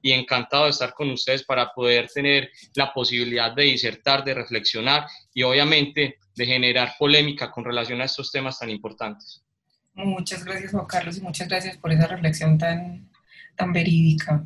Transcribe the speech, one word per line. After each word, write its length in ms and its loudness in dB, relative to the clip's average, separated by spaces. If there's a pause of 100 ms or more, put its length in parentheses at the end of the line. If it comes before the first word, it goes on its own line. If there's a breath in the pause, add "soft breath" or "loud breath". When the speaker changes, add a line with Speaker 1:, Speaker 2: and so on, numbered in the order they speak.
Speaker 1:
y 100 2
encantado 540 2
de 60 2
estar 220 -4
con 180 -4
ustedes 320 -2
para 280 -2
poder 420 2
tener 380 0 (240 loud breath)
la 160 0
posibilidad 600 -2
de 100 2
disertar, 600 2
de 100 -2
reflexionar 720 -2 (280 loud breath)
y 100 0
obviamente 760 2 (180)
de 100 -2
generar 520 0
polémica 540 2
con 120 -10
relación 380 -4
a 40 -4
estos 260 -8
temas 280 -6
tan 100 -10
importantes. 720 -10 (500)
Speaker 2:
Muchas 500 -6
gracias, 280 -10
Juan 140 -4
Carlos, 320 -4
y 40 -10
muchas 260 -8
gracias 300 -6
por 140 -2
esa 160 6
reflexión 500 2
tan, 540 -2 (440 loud breath)
tan 180 -2
verídica. 720 4